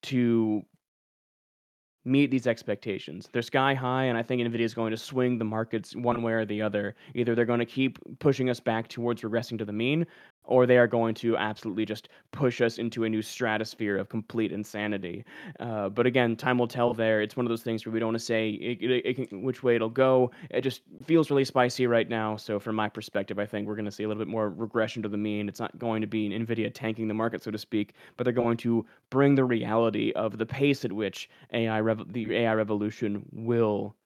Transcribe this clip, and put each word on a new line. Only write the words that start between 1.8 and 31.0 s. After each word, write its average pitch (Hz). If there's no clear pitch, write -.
meet 135
these 127
expectations. 101
They're 120
sky 135
high, 131
and 123
I 113
think 123
nvidia 117
is 117
going 113
to 110
swing 123
the 113
markets 110
one 120
way 113
or 110
the 104
other. 101
Either 120
they're 120
gonna 120
keep 131
pushing 131
us 123
back 113
towards 120
regressing 113
to 110
the 104
mean, 135
or 127
they 123
are 120
going 113
to 113
absolutely 107
just 107
push 131
us 113
into 113
a 110
new 110
stratosphere 107
of 98
complete 110
insanity. 101
Uh, 110
but 117
again, 120
time 127
will 120
tell 120
there. 110
It's 107
one 123
of 120
those 113
things 113
where 110
we 113
don't 113
wanna 113
say 110
it, 107
it, 127
it 127
can, 98
which 127
way 120
it'll 113
go. 127
It -
just 123
feels 160
really 139
spicy 123
right 117
now. 110
So 104
from 110
my 107
perspective, 101
I 101
think 104
we're 104
gonna 104
see 104
a 107
little 107
bit 73
more 107
regression 110
to 107
the 104
mean. 104
It's 95
not -
going 113
to 107
be 104
nvidia 110
tanking 110
the 104
market, 113
so 117
to 107
speak, -
but -
they're 123
going 117
to 117
bring 139
the 135
reality 113
of 107
the 113
pace 139
at 107
which 101